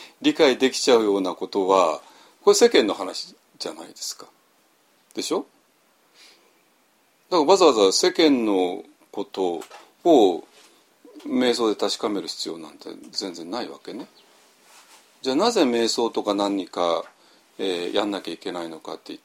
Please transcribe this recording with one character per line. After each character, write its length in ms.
理 140
解 220
で 120
き 100
ち 120
ゃ 60
う 60
よ 120
う 60
な 120
こ 140
と 200
は、 340
こ 80
れ 40
世 140
間 160
の 80
話 420
じ 100
ゃ 60
な 120
い 20
で 80
す 200
か。 120
で 80
し 100
ょ？ 140
だ 100
か 40
ら 60
わ 80
ざ 80
わ 80
ざ 180
世 220
間 320
の 380
こ 140
と 380
を 440
瞑 300
想 140
で 60
確 220
か 120
め 120
る 60
必 220
要 100
な 100
ん 40
て 160
全 220
然 160
な 140
い 60
わ 140
け 100
ね。 140
じ 80
ゃ 20
あ 20
な 140
ぜ 140
瞑 260
想 220
と 120
か 120
何 320
か、 360
え 340
ー、 40
や 80
ん 80
な 100
き 80
ゃ 60
い 20
け 140
な 100
い 80
の 100
か 140
っ 40
て 100
言 100
っ 80